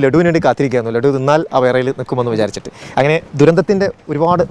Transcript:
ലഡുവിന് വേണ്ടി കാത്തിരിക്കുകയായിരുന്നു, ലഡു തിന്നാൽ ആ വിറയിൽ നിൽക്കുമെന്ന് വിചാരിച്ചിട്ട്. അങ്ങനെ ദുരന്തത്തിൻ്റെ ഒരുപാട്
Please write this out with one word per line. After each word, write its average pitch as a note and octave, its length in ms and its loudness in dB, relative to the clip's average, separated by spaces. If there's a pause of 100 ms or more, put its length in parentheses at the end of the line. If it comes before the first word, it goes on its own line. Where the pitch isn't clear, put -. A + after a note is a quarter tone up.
ലഡുവിന് D#3 260 4
വേണ്ടി E3 160 0
കാത്തിരിക്കുകയായിരുന്നു, B2 520 0
ലഡു C3 180 2
തിന്നാൽ C#3+ 260 2 (120)
ആ C3+ 100 0
വിറയിൽ B2+ 240 0 (100)
നിൽക്കുമെന്ന് B2 360 -4
വിചാരിച്ചിട്ട്. G#2+ 360 -4 (280)
അങ്ങനെ C#3+ 180 2 (240)
ദുരന്തത്തിൻ്റെ F3+ 480 2 (240)
ഒരുപാട് E3+ 400 0